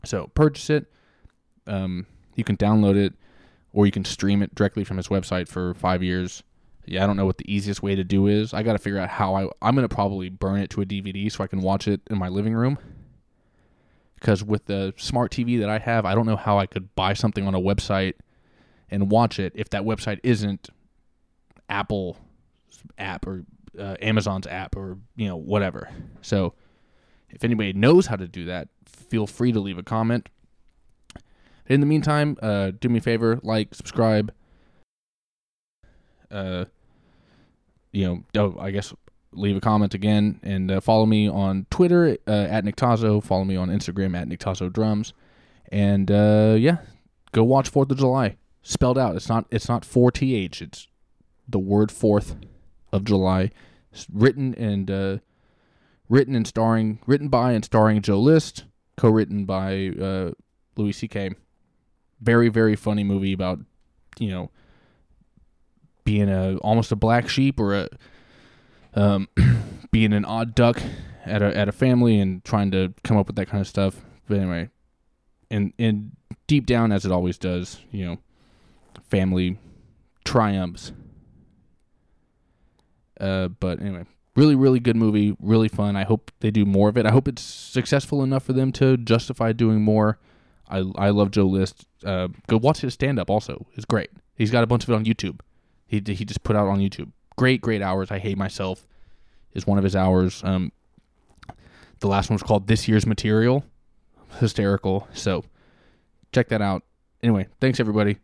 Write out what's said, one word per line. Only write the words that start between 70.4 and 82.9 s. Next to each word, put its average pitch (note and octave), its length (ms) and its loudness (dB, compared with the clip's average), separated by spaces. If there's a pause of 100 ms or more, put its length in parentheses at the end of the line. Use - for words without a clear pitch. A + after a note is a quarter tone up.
duck A#2+ 280 4 (440)
at G#2 160 0
a, G2+ 140 2
at G2+ 140 2
a - 20 -4
family B2 480 4
and F#2+ 240 -2
trying G2+ 280 0
to F#2 220 0 (120)
come A2+ 100 2
up G2+ 120 2
with G2 100 -8
that G2 100 -4
kind G2+ 140 -2
of F#2 60 -4
stuff. G2 340 -2 (260)
But G#2 120 0
anyway, F2+ 300 -4 (800)
and, G2+ 300 -2
and G#2+ 320 0 (360)
deep C#3+ 180 2
down, A#2 260 2
as G2 140 0
it F#2+ 60 0
always F2+ 260 -2
does, F2+ 420 -6 (100)
you G2 160 -8
know, F2 140 -8 (840)
family F#2 540 0 (680)
triumphs. G2 680 -2 (2250)